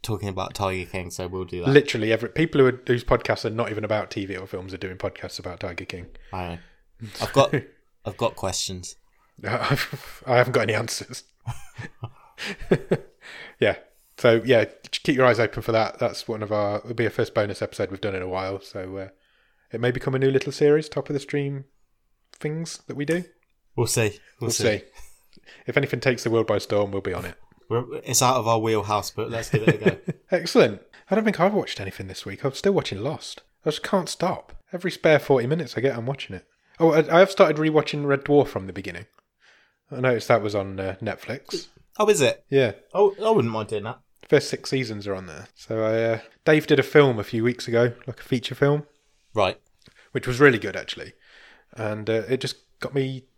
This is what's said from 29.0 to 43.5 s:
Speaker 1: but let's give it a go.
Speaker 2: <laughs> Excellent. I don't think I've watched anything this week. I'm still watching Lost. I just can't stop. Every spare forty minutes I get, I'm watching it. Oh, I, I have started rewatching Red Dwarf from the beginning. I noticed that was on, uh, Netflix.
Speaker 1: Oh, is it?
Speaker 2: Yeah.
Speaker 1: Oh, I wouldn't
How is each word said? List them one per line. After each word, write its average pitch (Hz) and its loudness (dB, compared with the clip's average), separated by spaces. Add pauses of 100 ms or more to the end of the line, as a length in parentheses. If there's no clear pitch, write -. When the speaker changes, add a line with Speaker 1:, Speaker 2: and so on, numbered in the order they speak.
Speaker 1:
but 113 -6
let's 113 -6
give 107 2
it - 2
a 196 4
go. - -8 (320)
Speaker 2:
<laughs> - -
Excellent. 165 2 (280)
I 196 2
don't 214 0
think 208 0
I've 196 4
watched - -4
anything 98 -8
this 92 -14
week. 98 -12
I'm 135 0
still 196 0
watching 120 -2
Lost. - -8 (220)
I 160 0
just 151 -6
can't 185 0
stop. - -4 (200)
Every 180 -4
spare 156 4
forty 127 4
minutes 156 -2
I - -2
get, 127 0
I'm 117 -6
watching 131 -8
it. - -14 (340)
Oh, 165 6
I, 160 4
I - 10
have 190 8
started 156 6
rewatching 151 2
Red 139 0
Dwarf 143 6
from 95 -6
the 95 -12
beginning. 92 -10 (840)
I 127 -8
noticed 123 0
that 117 6
was 104 -4
on, 98 -4
uh, 95 -4
Netflix. - -10 (300)
Speaker 1:
Oh, 214 2
is 202 4
it? - 2
Speaker 2:
Yeah. 135 4 (220)
Speaker 1:
Oh, 196 4 (100)
I 220 4
wouldn't 127 2